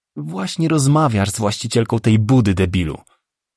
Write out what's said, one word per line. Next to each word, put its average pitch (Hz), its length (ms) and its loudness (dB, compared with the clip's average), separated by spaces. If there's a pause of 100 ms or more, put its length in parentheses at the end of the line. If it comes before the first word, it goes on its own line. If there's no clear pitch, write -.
(160)
„Właśnie 165 520 -6
rozmawiasz 139 640 2
z - 80 -8
właścicielką 113 600 -2
tej 113 200 4
budy, 107 360 2
debilu”, 90 480 -2 (540)